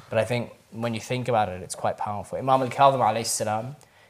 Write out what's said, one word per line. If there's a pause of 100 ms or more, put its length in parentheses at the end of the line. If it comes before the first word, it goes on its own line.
(100)
but
I
think (180)
when
you
think
about
it,
it's
quite
powerful.
Imam
al-Kadhim
alayhi
salam, (340)